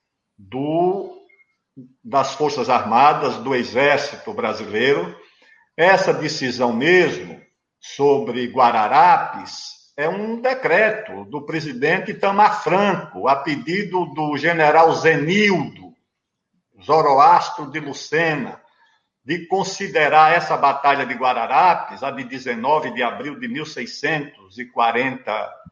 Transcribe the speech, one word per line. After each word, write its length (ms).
do, 800
das 320
Forças 360
Armadas, 680
do 160
Exército 800
Brasileiro. 840
Essa 380
decisão 580
mesmo 680
sobre 680
Guararapes 1500
é 140
um 320
decreto 840
do 200
presidente 640
Itamar 520
Franco, 640
a 80
pedido 720
do 300
general 560
Zenildo 1000
Zoroastro 880
de 80
Lucena, 800
de 240
considerar 880
essa 220
batalha 480
de 80
Guararapes, 880
a 80
de 140
dezenove 640
de 100
abril 380
de 80
mil 180
seiscentos 920
e 80
quarenta 840